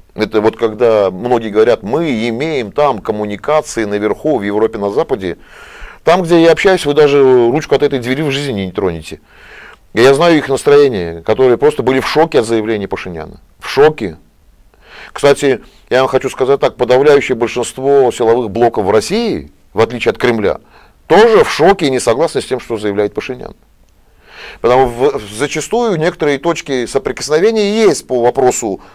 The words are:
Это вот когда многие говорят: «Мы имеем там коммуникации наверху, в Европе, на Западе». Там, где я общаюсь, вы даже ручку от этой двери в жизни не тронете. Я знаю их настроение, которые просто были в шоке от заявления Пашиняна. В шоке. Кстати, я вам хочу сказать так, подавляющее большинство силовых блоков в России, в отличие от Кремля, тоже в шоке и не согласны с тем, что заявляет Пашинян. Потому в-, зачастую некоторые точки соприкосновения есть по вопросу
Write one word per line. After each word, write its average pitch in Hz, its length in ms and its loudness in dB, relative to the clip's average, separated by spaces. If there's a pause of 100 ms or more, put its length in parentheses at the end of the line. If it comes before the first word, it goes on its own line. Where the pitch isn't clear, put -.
(140)
Это 107 260 -2
вот 110 160 0
когда 107 540 2
многие 113 400 -4
говорят: 110 320 2
«Мы 120 460 -2
имеем 123 440 -6
там 139 280 0
коммуникации 107 840 -4
наверху, 104 540 -2
в 101 40 -4
Европе, 107 360 -2
на 101 120 -4
Западе». 110 480 -4 (680)
Там, 175 180 4
где 165 200 4
я 165 100 6
общаюсь, 185 340 2
вы 143 80 0
даже 143 280 4 (280)
ручку 151 240 -2
от 139 80 0
этой 139 160 0
двери 127 240 -4
в 151 80 -2
жизни 135 320 -6
не 92 100 -8
тронете. 85 480 -6 (720)
Я 123 220 4
знаю 165 220 4
их 123 120 -2
настроение, 127 760 2
которые 123 360 2
просто 147 240 0
были 131 180 0
в - 80 -6
шоке 156 320 2
от 110 60 -2
заявления 110 420 -2
Пашиняна. 82 520 -12 (180)
В - 100 -16
шоке. 135 500 0 (920)
Кстати, 139 480 0 (300)
я 123 100 2
вам 131 80 0
хочу 131 220 -2
сказать 135 300 0
так, 135 160 -2
подавляющее 131 600 2
большинство 123 760 0
силовых 113 380 0
блоков 117 360 0
в 95 40 2
России, 117 600 -2 (220)
в - 80 -2
отличие 117 300 0
от 98 80 -6
Кремля, 113 420 0 (480)
тоже 208 340 6
в - 80 0
шоке 175 360 2
и 135 40 0
не 127 80 -2
согласны 131 420 -2
с - 60 -10
тем, - 140 -6
что 117 180 -8
заявляет 104 340 -2
Пашинян. 113 420 -12 (1080)
Потому 127 260 2
в-, 123 340 -2 (160)
зачастую 160 600 -4
некоторые 156 400 -2
точки 139 480 -4
соприкосновения 202 960 0
есть 175 220 0
по 123 160 -2
вопросу 120 580 0 (140)